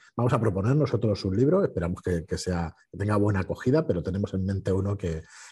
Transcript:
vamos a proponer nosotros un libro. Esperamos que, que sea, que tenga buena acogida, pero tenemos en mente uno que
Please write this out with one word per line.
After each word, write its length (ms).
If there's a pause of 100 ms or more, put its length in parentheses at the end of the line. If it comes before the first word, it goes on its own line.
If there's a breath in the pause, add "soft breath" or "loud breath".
(160 soft breath)
vamos 160
a 80
proponer 360
nosotros 480
un 120
libro. 280
Esperamos 380
que, 220
que 140
sea, 340 (180 soft breath)
que 80
tenga 180
buena 240
acogida, 460
pero 160
tenemos 320
en 100
mente 280
uno 240
que 260 (300 loud breath)